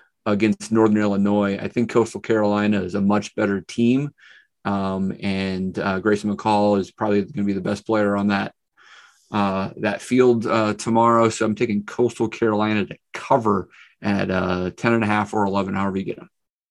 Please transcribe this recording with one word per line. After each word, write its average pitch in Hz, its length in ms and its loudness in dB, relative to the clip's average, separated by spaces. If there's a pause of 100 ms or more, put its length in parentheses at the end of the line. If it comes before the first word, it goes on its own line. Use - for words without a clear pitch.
(260)
against 104 460 0
Northern 110 300 4
Illinois. 101 560 0
I 98 100 -8
think 120 220 -2
Coastal 113 320 0
Carolina 104 640 0
is 90 100 -6
a 101 80 -2
much 101 320 0
better 101 260 0
team. 123 520 0 (540)
Um, 95 540 -2
and, 95 600 -4
uh, 92 200 -2
Grayson 104 340 0
McCall 104 460 2
is 92 120 -4
probably 104 320 0
gonna 101 240 -6
be 101 60 -2
the 95 60 -4
best 101 280 -4
player 104 280 0
on 101 120 0
that, 101 260 -2 (800)
uh, 98 460 -2
that 101 220 -4
field, 123 460 4
uh, 107 300 2
tomorrow. 117 540 4
So 110 140 -2
I'm 110 120 0
taking 104 280 0
Coastal 117 460 -2
Carolina 107 560 0
to 80 100 -12 (180)
cover 107 540 0 (320)
at, 101 300 -2
uh, 92 480 -2
ten 117 160 0
and 113 100 2
a 104 40 0
half 104 260 -2
or 107 120 0
eleven, 95 280 -2
however 98 240 -2
you 98 80 -4
get - 140 -8
'em. - 100 -20 (420)